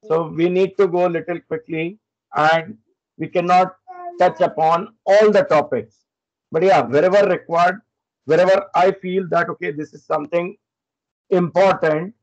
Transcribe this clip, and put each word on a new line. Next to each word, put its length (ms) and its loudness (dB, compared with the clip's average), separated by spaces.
So 240 -2
we 220 -2
need 280 -2
to 100 2
go 200 0
a 20 0
little 300 -6
quickly 580 -8
and 420 0
we 100 -10
cannot 480 0
touch 200 2
upon 540 0
all 280 4
the 120 4
topics. 580 -2
But 100 -2
yeah, 200 4
wherever 460 2
required, 540 -2
wherever 500 2
I 160 2
feel 400 -4
that, 180 0
okay, 220 -8
this 220 -12
is 120 -20
something 500 -4
important 920 0